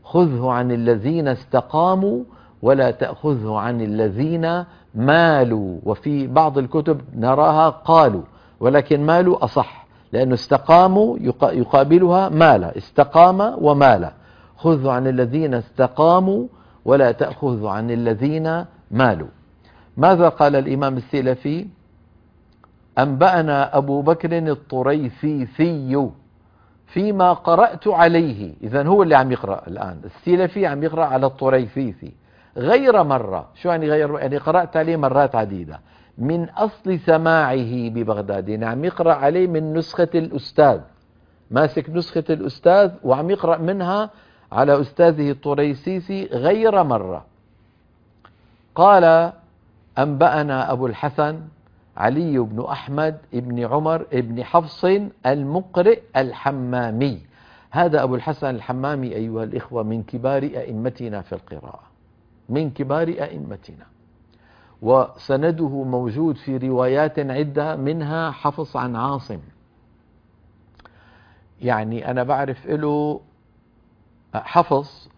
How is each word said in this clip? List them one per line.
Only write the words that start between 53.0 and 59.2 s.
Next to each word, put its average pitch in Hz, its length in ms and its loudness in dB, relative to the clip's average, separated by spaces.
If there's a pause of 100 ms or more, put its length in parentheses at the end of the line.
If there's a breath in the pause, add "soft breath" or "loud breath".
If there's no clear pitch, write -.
بن 123 320 -6
عمر 156 480 -2
بن 123 300 -4
حفص 165 420 -2 (400)
المقرئ 170 720 0 (180)
الحمامي". 127 1040 -4 (520 soft breath)
هذا 156 320 0
أبو 127 120 -2
الحسن 143 340 -6
الحمامي 127 640 -8
أيها 113 280 -8